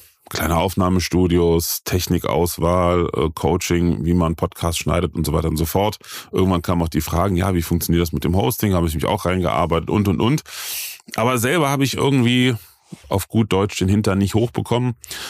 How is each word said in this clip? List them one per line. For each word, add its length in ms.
kleine 280
Aufnahmestudios, 1300
Technikauswahl, 1300
äh, 200
Coaching, 720
wie 80
man 220
Podcast 440
schneidet 360
und 100
so 60
weiter 160
und 100
so 80
fort. 320
Irgendwann 300
kamen 200
auch 80
die 120
Fragen, 340
ja, 180
wie 80
funktioniert 400
das 100
mit 120
dem 120
Hosting? 380
Habe 140
ich 80
mich 100
auch 200
reingearbeitet 640
und, 180
und, 120
und. 240
Aber 220
selber 320
habe 140
ich 120
irgendwie 600
auf 180
gut 240
Deutsch 260
den 120
Hintern 280
nicht 180
hochbekommen. 600